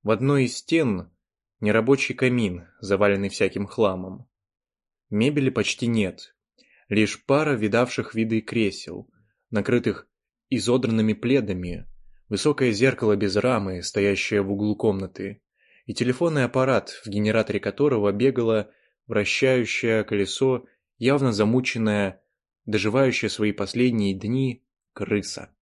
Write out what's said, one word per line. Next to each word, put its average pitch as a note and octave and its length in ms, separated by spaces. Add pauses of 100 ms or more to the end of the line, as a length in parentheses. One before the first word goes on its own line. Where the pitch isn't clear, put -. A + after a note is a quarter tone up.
В G#2 80
одной C3 340
из A#2+ 120
стен A#2+ 540 (500)
нерабочий A2+ 540
камин, A#2 540 (120)
заваленный G2+ 480
всяким G2 380
хламом. F#2+ 600 (880)
Мебели C3+ 340
почти - 380
нет. A2 480 (540)
Лишь G#2 360
пара D3 300
видавших A2+ 600
виды A2+ 240
кресел, - 680 (400)
накрытых A#2 600 (420)
изодранными A2+ 640
пледами, G2 760 (420)
высокое B2+ 440
зеркало A2+ 420
без G2+ 220
рамы, G2+ 480
стоящее G2+ 580
в G2 80
углу G#2 240
комнаты, G2 680 (460)
и G#2+ 80
телефонный C3+ 480
аппарат, B2+ 640
в A2+ 40
генераторе G#2 520
которого G#2+ 500
бегало A2+ 640 (340)
вращающее A2+ 960
колесо, B2 640 (320)
явно C3+ 320
замученное, G#2+ 920 (460)
доживающее A2 600
свои G#2 240
последние G#2 600
дни, A#2+ 520 (280)
крыса. - 680